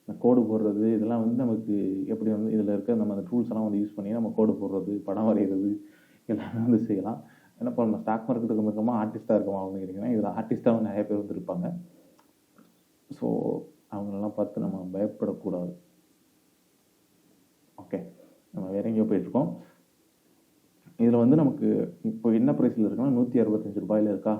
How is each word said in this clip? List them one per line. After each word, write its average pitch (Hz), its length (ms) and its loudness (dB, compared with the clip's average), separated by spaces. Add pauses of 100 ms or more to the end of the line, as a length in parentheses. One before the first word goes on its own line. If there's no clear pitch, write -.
இந்த 107 200 -12
கோடு 123 200 6
போடுறது 107 460 2 (100)
இதெல்லாம் 113 280 0
வந்து 117 180 0
நமக்கு 110 320 0 (320)
எப்படி 110 240 -2
வந்து 110 240 0
இதுல 104 200 2
இருக்க 101 260 0
நம்ம 104 160 0
அந்த 95 120 -6
டூல்ஸ் 120 220 0
எல்லாம் 110 160 -2
வந்து 101 160 0
யூஸ் 104 140 -6
பண்ணி 101 220 -6
நம்ம 113 180 -2
கோடு 107 160 4
போடுறது, 95 420 -4 (140)
படம் 107 220 0
வரைகிறது 101 400 2 (580)
எல்லாமே 113 380 -4
வந்து 117 220 6
செய்யலாம். 104 320 -2 (380)
என்ன 120 140 -2
பண்ணலாம், 113 300 0
ஸ்டாக் 113 240 -2
மார்க்கெட்டுக்கு 113 360 0
வந்திருக்கோமா, 107 380 0
ஆர்டிஸ்டா 110 360 0
இருக்கோமா 98 260 0
அப்படின்னு 95 200 -8
கேட்டீங்கன்னா 98 320 -4
இதுல 101 220 0
ஆர்டிஸ்டா 110 360 0
வந்து 110 180 0
நிறைய 104 160 -2
பேர் 104 160 -2
வந்து - 140 -8
இருப்பாங்க. 90 300 -4 (1400)
So - 160 -6 (680)
அவங்களெல்லாம் 101 460 -6
பார்த்து 107 260 -2
நம்ம 92 280 -6
பயப்படக்கூடாது. 95 800 -2 (2000)
ஓகே, - 200 -8 (560)
நம்ம 95 200 -8
வேற 101 140 -2
எங்கேயோ 110 200 2
போயிட்டு 92 180 0
இருக்கோம். 151 240 0 (1500)
இதுல 117 240 6
வந்து 131 140 8
நமக்கு 123 320 2 (340)
இப்போ 113 320 -2
என்ன 120 180 4
பிரைஸ்ல 120 340 2
இருக்குன்னா 120 300 0
நூத்தி 123 260 2
அறுபத்தஞ்சு 104 420 0
ரூபாயில 107 300 2
இருக்கா. 107 260 0